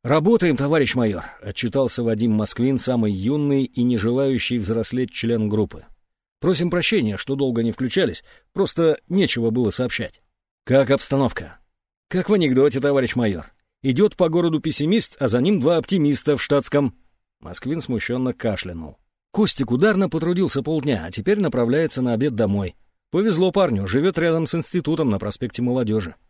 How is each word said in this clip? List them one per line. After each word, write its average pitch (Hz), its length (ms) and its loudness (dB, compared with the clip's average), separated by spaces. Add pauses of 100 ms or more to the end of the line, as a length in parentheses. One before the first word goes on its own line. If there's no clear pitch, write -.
«Работаем, 156 520 2
товарищ 139 400 0
майор», 107 300 0 (160)
отчитался 120 640 -2
Вадим 113 280 0
Москвин, 120 460 0
самый 117 340 0
юный 139 520 0
и 120 200 -2
не 123 140 2
желающий 123 640 0
взрослеть 113 520 -2
член 113 380 -2
группы. 107 360 -2 (540)
«Просим 170 300 0
прощения, 156 480 0
что - 180 -6
долго 127 280 0
не 113 80 -2
включались, 127 520 -2 (300)
просто 165 460 0 (100)
нечего 143 400 0
было 113 220 0
сообщать». - 500 -6 (440)
«Как 131 260 4
обстановка?» 135 680 0 (500)
«Как 180 200 -2
в 208 40 4
анекдоте, 139 460 4
товарищ 135 360 0
майор. 104 380 -2 (280)
Идет 135 340 2
по 170 140 2
городу 165 300 2
пессимист, 165 600 0
а 135 80 0
за 120 140 2
ним 185 180 2
два 160 180 2
оптимиста 147 600 0
в - 60 -6
штатском». 143 500 0 (460)
Москвин 143 420 -8
смущенно 123 520 -4
кашлянул. 87 640 -6 (340)
«Костик 139 400 0
ударно 190 380 2
потрудился 165 520 -2
полдня, 135 460 -2
а 92 40 -12
теперь 196 280 -2
направляется 135 640 0
на 123 120 0
обед 123 220 0
домой. 101 400 -2 (340)
Повезло 185 420 2
парню, 120 360 2
живет 143 320 0
рядом 165 260 2
с 170 100 -4
институтом 160 540 -2
на 101 100 0
проспекте 104 420 -6
Молодежи. 110 540 -2 (140)